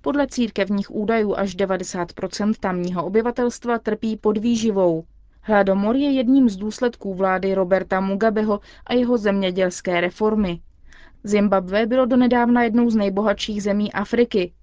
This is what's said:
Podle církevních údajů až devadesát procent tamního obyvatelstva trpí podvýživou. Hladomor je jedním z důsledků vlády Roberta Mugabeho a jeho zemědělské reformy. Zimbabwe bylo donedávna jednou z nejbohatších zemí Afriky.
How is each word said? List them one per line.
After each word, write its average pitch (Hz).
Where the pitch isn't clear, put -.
Podle 285
církevních 202
údajů 214
až 196
devadesát 185
procent 208
tamního 180
obyvatelstva 233
trpí 220
podvýživou. 208
Hladomor 202
je 285
jedním 262
z 190
důsledků 208
vlády 190
Roberta 190
Mugabeho 208
a -
jeho 247
zemědělské 185
reformy. 196
Zimbabwe 202
bylo 254
donedávna 240
jednou 233
z 220
nejbohatších 208
zemí 208
Afriky. 208